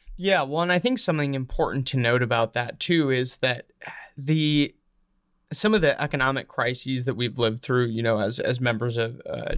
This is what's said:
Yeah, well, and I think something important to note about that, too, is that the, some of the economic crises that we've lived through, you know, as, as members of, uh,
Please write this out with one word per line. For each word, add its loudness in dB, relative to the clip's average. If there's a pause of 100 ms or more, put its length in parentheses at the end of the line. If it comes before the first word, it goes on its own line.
(160)
Yeah, 2
well, 0
and 2
I 4
think 0
something 0
important -2
to 0
note 4
about 0
that, -4
too, 2
is 0
that -2 (500)
the, 2 (800)
some 2
of 4
the 2
economic 0
crises -2
that -2
we've -4
lived 0
through, 2
you -2
know, 2
as, 0
as 0
members -2
of, -4
uh, -4